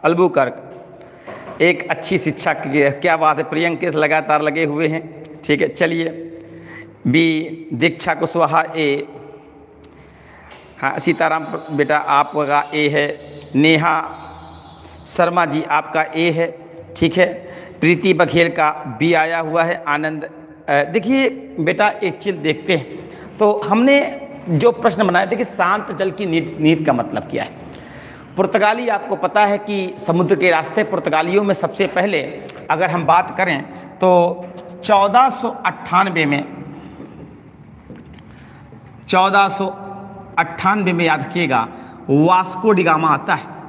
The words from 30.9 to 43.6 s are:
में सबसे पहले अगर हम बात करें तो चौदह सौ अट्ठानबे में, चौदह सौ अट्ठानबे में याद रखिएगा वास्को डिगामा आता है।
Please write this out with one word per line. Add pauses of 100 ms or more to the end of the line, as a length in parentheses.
में
सबसे
पहले (500)
अगर
हम
बात
करें (380)
तो (760)
चौदह
सौ (160)
अट्ठानबे
में, (2750)
चौदह
सौ (720)
अट्ठानबे
में
याद
रखिएगा (420)
वास्को
डिगामा
आता
है। (180)